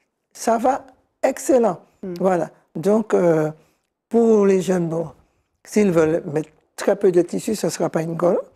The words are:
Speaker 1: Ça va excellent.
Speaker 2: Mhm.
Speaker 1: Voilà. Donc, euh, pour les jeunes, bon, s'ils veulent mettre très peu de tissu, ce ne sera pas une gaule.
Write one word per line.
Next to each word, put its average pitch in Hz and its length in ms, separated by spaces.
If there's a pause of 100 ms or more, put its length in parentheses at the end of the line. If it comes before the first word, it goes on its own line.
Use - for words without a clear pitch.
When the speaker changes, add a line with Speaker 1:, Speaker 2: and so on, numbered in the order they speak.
(340)
Speaker 1:
Ça 226 240
va 254 280 (380)
excellent. 240 560 (240)
Speaker 2:
Mhm. 185 160
Speaker 1:
Voilà. 180 300 (260)
Donc, 208 380
euh, 160 380 (580)
pour 226 360
les 196 160
jeunes, 175 280
bon, 165 180 (560)
s'ils 208 280
veulent 165 340
mettre 151 240 (260)
très 202 220
peu 202 140
de 175 100
tissu, 196 340
ce 190 120
ne 156 40
sera 165 180
pas 165 120
une 165 140
gaule. 175 240 (160)